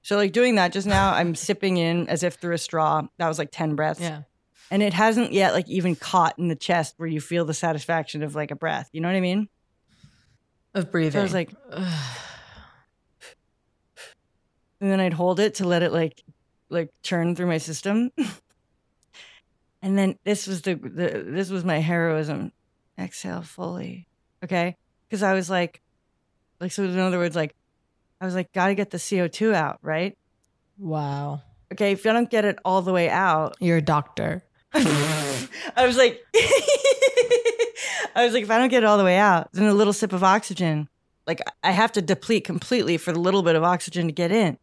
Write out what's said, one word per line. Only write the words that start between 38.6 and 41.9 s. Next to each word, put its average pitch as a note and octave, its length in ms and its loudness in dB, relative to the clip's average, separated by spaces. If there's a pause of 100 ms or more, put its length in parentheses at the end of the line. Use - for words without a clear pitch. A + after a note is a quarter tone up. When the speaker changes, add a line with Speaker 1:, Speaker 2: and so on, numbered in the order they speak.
Speaker 1:
get B3 120 4
it A3 40 4
all G#3 120 6
the G3 60 6
way F3+ 140 6
out, G3 340 4
then G#3 160 2
a G3+ 60 4
little G#3 180 6
sip G3 220 -2
of F#3 100 0
oxygen, F3 640 0 (400)
like, E3+ 140 -4 (200)
I F#3 80 2
have G#3 220 4